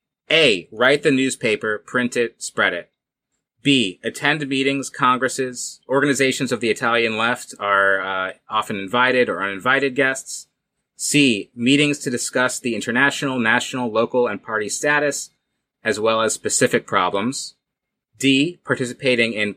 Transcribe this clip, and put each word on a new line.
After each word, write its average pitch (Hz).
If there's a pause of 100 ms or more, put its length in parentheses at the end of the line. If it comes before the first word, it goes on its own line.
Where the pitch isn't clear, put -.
(300)
A, 139
write 127
the 160
newspaper, 120
print 123
it, 117
spread 98
it. 85 (720)
B, 123
attend 143
meetings, 135
congresses. 127
Organizations 135
of 120
the 117
Italian 117
left 117
are, 98
uh, 95 (140)
often 107
invited 123
or 92
uninvited 127
guests. 135 (560)
C, 131
meetings 143
to -
discuss 127
the 120
international, 131
national, 120
local, 117
and 101
party 107
status, 143 (520)
as 110
well 110
as 110
specific -
problems. 101 (640)
D, 139
participating 123
in 104